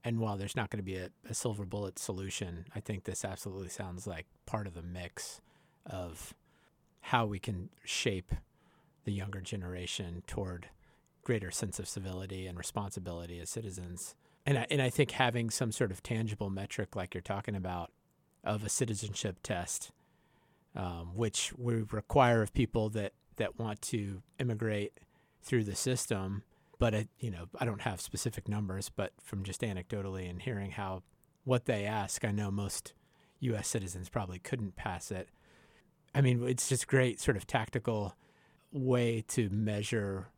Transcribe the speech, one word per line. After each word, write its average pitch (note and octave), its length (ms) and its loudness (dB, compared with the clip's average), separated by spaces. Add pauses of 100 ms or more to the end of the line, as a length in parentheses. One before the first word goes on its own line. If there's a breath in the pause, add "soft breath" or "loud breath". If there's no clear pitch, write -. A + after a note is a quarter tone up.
and A#2 160 0
while G#2 160 2
there's G2 200 -4
not A2+ 140 0
gonna G#2 120 -4
be F#2 140 -4
a, F2+ 140 -6 (180)
a A2 60 -6
silver G2+ 320 -2
bullet G2 320 -4
solution, F#2 760 -4
I G#2 60 -4
think G2+ 240 -6
this - 200 -6
absolutely F#2+ 440 -6
sounds F#2 380 -8
like F2+ 200 -8 (200)
part G2+ 200 -2
of F2 80 -8
the F2 80 -10
mix F2 580 -10 (440 soft breath)
of F2 500 -8 (680 soft breath)
how A#2+ 260 4
we G2+ 120 -2
can F#2+ 300 -2 (160)
shape - 480 0 (720 soft breath)
the G#2+ 80 0
younger G2 280 -2
generation F2+ 880 -4
toward F#2 420 -4 (560 soft breath)
greater G2+ 260 2
sense - 280 -4
of - 100 -6
civility F#2 580 -6
and F2 100 -8
responsibility F2 840 -6
as E2+ 120 -8
citizens. F2 640 -8 (320 soft breath)
And C#3+ 100 6
I, A#2 140 0
and C#3 100 4
I B2+ 80 4
think C3 220 4
having A#2+ 400 4
some A2+ 220 0
sort A2 180 2
of F#2+ 120 -6
tangible A2 460 0
metric G2 480 -4
like F#2 160 -4
you're F2+ 80 -4
talking G2+ 360 -2
about F2+ 340 -4 (540)
of G#2 200 0
a G#2 60 -2
citizenship G#2+ 720 -2
test, - 480 -4 (840 soft breath)
um, F2 400 -4
which A2 440 0
we A#2+ 320 0
require A#2+ 500 8
of G#2 140 2
people A2 360 4
that, G#2 220 -2 (240)
that G#2 220 0
want G#2+ 240 -2
to G2 400 -2 (160)
immigrate G#2+ 600 0 (420 soft breath)
through A#2 220 4
the G2 100 -2
system. G2+ 680 0 (340 soft breath)
But, A2+ 160 6
I, G#2+ 140 2 (100)
you A#2 120 -2
know, F2 160 -6 (120)
I B2+ 60 2
don't G#2+ 180 0
have F#2+ 180 -2
specific - 480 -4
numbers, G2+ 400 0
but - 320 -2
from G2 220 -4
just F#2+ 200 -4
anecdotally F#2+ 680 -2
and F2 100 -6
hearing G2+ 300 -2
how, F#2 320 -4 (420)
what B2+ 200 4
they G#2 200 2
ask, G#2+ 400 -2
I A2+ 60 4
know G2+ 200 2
most G2+ 440 -2 (460 soft breath)
U A#2+ 160 2
S G2+ 100 -2
citizens F#2 420 -2
probably F#2 300 -2
couldn't G#2 380 -4
pass F2+ 340 -4
it. F#2 180 -4 (880 soft breath)
I C#3 60 6
mean, B2 260 8
it's B2+ 220 2
just - 180 2
great B2+ 340 6
sort B2+ 160 4
of F#2+ 100 -4
tactical A2 680 0 (560 soft breath)
way B2 560 4
to A2 220 4
measure G#2 880 2